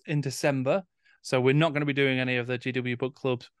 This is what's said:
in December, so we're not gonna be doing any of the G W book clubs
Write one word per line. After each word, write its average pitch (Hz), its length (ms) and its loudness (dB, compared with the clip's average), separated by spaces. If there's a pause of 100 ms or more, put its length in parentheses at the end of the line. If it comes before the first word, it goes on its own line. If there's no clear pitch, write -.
in 147 160 -2
December, 139 600 0 (380)
so - 180 0
we're 131 140 4
not 151 200 4
gonna 147 120 -2
be 143 80 -2
doing 135 260 2
any 127 180 0
of 120 100 -4
the 127 100 -2
G 127 140 -6
W 123 260 -4
book 127 180 -6
clubs 127 340 -4 (120)